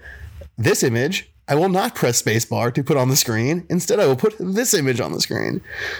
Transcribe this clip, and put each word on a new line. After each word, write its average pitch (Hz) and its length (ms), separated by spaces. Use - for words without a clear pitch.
"This 180 240
image, 135 500
I 143 60
will 175 160
not 196 240
press 120 240
space 113 260
bar 113 280
to 147 120
put 147 140
on 127 100
the 135 80
screen. 127 540
Instead, 180 300
I 190 60
will 135 100
put 214 220
this 196 360
image 131 260
on 80 120
the - 80
screen." - 420